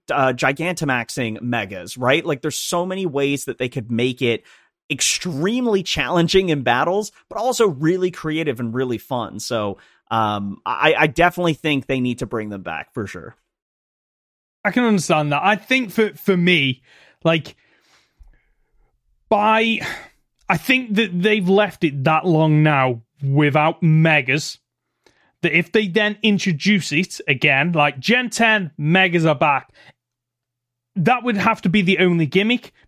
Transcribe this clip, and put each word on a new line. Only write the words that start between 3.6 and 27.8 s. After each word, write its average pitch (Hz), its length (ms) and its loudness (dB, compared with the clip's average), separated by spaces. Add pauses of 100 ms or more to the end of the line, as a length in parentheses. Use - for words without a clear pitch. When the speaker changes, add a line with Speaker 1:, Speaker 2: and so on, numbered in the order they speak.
Speaker 1:
could 117 220 -8
make 120 320 -2
it 117 200 0 (460)
extremely 190 920 -2
challenging 170 640 0
in 147 140 0
battles, 156 500 0 (160)
but - 100 -10
also 233 300 2
really 175 420 0
creative 156 480 -4
and 117 140 -6
really 123 240 -2
fun. 110 420 -8
So, 104 380 -4 (340)
um, 104 540 -2
I, 143 360 2
I 156 60 4
definitely 170 460 0
think 143 340 -4
they 135 140 -2
need 123 200 -4
to 123 60 -6
bring 110 220 -6
them 98 140 -10
back 82 320 -10
for 107 120 -8
sure. - 300 -16 (1300)
Speaker 2:
I 202 60 -2
can 247 140 0
understand 160 480 2
that. 147 120 -2
I 208 120 2
think 254 340 -2
for, 208 240 0
for - 200 0
me, 170 480 2 (420)
like, 165 320 0 (1700)
by, 220 520 2 (680)
I 175 80 2
think 240 380 0
that 202 160 2 (100)
they've 208 260 0
left 196 380 2
it 139 200 -2
that 156 200 2
long 156 380 4
now 131 400 2 (200)
without 147 600 2
Megas, 156 720 2 (840)
that 156 120 2
if 170 180 0
they 214 160 2
then 208 340 0
introduce 196 680 0
it 170 380 -4
again, 143 440 2
like, 147 260 0